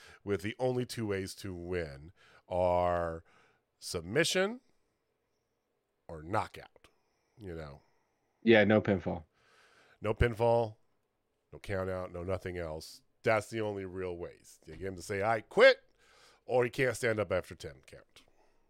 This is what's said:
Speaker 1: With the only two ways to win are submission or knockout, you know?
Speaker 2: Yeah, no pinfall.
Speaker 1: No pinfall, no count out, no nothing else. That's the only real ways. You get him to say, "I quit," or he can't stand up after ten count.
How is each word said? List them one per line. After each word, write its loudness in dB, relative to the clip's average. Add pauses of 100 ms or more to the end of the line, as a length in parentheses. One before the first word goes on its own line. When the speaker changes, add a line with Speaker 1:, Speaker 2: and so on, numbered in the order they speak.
(240)
Speaker 1:
With -2
the -4
only 0
two -6
ways -4
to -10
win -6 (380)
are 2 (560)
submission -2 (1500)
or -14
knockout, -6 (520)
you -10
know? -12 (640)
Speaker 2:
Yeah, 10
no 6
pinfall. 0 (800)
Speaker 1:
No -2
pinfall, 2 (800)
no -18
count -4
out, -6
no -8
nothing -6
else. -10 (220)
That's 2
the -4
only -4
real -6
ways. -14
You -16
get -8
him -6
to -14
say, -2
"I 0
quit," 6 (680)
or 2
he -2
can't 0
stand 0
up -4
after -2
ten -14 (160)
count. -20 (460)